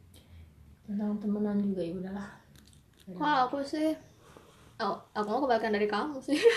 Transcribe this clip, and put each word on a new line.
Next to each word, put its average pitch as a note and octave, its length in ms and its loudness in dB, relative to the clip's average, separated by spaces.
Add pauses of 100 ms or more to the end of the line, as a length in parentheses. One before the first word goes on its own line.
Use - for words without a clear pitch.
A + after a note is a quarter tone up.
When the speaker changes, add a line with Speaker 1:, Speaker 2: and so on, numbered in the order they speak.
(840)
Speaker 1:
Tentang G#3 320 -4
temenan G#3 420 -2
juga G3 220 0
ya E3 120 -4
udahlah. F#3+ 360 -8 (800)
Speaker 2:
Kalau C#4+ 280 0 (100)
aku C#4 120 -4
sih, D#4 320 0 (840)
oh, G3+ 180 -2 (160)
aku G#3 160 -4
mau A#3 140 0
kebalikan A3+ 300 2
dari G#3 160 2
kamu B3+ 320 -2
sih. C#4+ 200 0 (180)